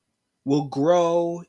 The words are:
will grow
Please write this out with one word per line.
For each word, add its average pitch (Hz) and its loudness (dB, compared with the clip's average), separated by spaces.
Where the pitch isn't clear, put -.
will 143 0
grow 170 0